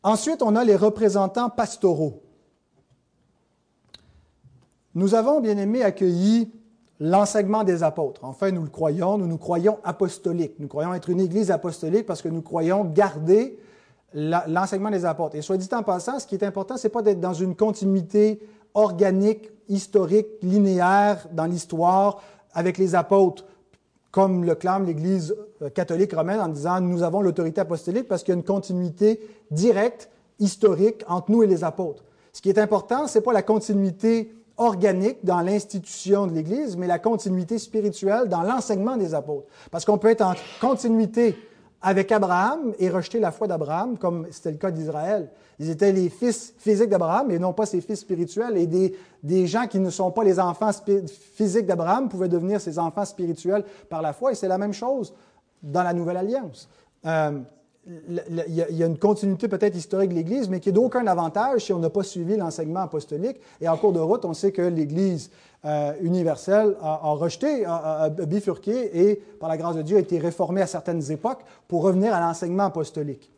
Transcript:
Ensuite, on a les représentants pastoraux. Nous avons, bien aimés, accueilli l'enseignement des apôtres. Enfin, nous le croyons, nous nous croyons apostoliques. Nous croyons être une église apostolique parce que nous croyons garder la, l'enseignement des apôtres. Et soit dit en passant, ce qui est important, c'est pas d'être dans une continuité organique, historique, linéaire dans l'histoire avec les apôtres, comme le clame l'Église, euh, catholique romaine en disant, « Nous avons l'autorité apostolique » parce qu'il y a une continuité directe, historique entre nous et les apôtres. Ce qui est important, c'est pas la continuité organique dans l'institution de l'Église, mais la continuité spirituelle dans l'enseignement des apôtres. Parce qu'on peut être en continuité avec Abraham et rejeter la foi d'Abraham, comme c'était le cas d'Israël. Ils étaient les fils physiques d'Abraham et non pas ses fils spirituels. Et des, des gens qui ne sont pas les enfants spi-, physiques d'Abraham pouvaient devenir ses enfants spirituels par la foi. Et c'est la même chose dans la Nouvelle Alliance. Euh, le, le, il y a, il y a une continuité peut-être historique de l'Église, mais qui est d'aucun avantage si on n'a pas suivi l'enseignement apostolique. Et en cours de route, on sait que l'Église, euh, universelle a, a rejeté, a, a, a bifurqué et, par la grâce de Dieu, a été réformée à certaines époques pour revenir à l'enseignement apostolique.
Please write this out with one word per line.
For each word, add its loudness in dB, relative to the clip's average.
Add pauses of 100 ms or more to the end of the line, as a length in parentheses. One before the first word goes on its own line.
Ensuite, 0
on 4
a 4
les 6
représentants 2
pastoraux. -2 (2750)
Nous 2
avons, 2
bien 0
aimés, 0
accueilli 2 (500)
l'enseignement 2
des 2
apôtres. -2
Enfin, -4
nous -4
le -8
croyons, -2
nous -2
nous -2
croyons 0
apostoliques. -2
Nous -10
croyons -4
être -8
une 0
église 0
apostolique -2
parce -6
que -4
nous -6
croyons -2
garder 2 (560)
la, 0
l'enseignement -2
des -2
apôtres. -2
Et -6
soit -2
dit -6
en -2
passant, -2
ce -10
qui -6
est -2
important, -6
c'est 0
pas -2
d'être 2
dans -2
une -2
continuité 2 (320)
organique, 2 (180)
historique, 2 (120)
linéaire 4
dans -2
l'histoire 0 (320)
avec 0
les 2
apôtres, 4 (680)
comme 4
le 2
clame 0
l'Église, -2 (260)
euh, -8
catholique 0
romaine 0
en -2
disant, « -2
Nous 0
avons 0
l'autorité 0
apostolique » -4
parce -4
qu'il 0
y 0
a -2
une -8
continuité 0 (320)
directe, 2 (300)
historique 2
entre -4
nous 6
et 6
les 4
apôtres. -4 (300)
Ce -20
qui 0
est 4
important, 0
c'est 2
pas 0
la 4
continuité 0 (220)
organique 2
dans 2
l'institution -2
de -4
l'Église, -4
mais -4
la 0
continuité -2
spirituelle -2
dans 0
l'enseignement -2
des -2
apôtres. -6 (240)
Parce -8
qu'on 4
peut 4
être 4
en 2 (260)
continuité 2 (460)
avec 2
Abraham 2
et 2
rejeter -2
la 2
foi -6
d'Abraham, -4
comme -4
c'était -8
le -8
cas -4
d'Israël. -4 (280)
Ils -6
étaient 4
les 2
fils -4
physiques 2
d'Abraham 2
et 0
non -2
pas 0
ses -4
fils -8
spirituels. -4
Et 2
des, 0 (260)
des 2
gens -2
qui -4
ne 0
sont -2
pas -2
les 4
enfants 0
spi-, -2
physiques -2
d'Abraham 0
pouvaient -2
devenir 0
ses -8
enfants -4
spirituels -4 (240)
par -6
la -2
foi. -2
Et -2
c'est -4
la 0
même -4
chose -4 (480)
dans -2
la 0
Nouvelle -4
Alliance. -6 (380)
Euh, -2 (480)
le, -10
le, -6
il -8
y 0
a, -4
il -6
y 0
a 2
une -2
continuité 0
peut-être 0
historique -2
de -4
l'Église, -2
mais -4
qui -2
est 0
d'aucun 2
avantage 0
si -2
on 0
n'a 0
pas -2
suivi -4
l'enseignement -4
apostolique. -6 (200)
Et -2
en 2
cours 4
de 0
route, 0
on -4
sait 0
que -2
l'Église, 0 (360)
euh, -2
universelle 2
a, -4
a 0
rejeté, -2
a, -2
a, -2
a 2
bifurqué -2
et, 0
par -10
la -2
grâce -4
de -4
Dieu, 2
a 6
été -2
réformée -2
à 0
certaines -6
époques -4 (280)
pour 0
revenir 2
à 0
l'enseignement -2
apostolique. -6